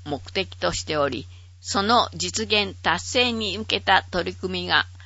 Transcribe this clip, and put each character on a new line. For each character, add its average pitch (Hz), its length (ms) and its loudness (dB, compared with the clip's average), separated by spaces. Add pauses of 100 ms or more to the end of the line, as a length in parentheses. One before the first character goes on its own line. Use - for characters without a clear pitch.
目 143 140 -4 (120)
的 190 240 -4
と 175 160 0
し - 100 -4
て 156 140 -4
お 143 120 2
り、 127 200 -6 (320)
そ - 240 0
の 226 300 4
実 175 320 -4
現 202 360 2
達 170 240 2
成 247 260 2
に 214 260 -2
向 220 60 -8
け 190 160 0
た 190 300 4
取 180 220 -2
り 180 40 -14
組 185 260 -4
み 180 40 -6
が、 160 200 4 (200)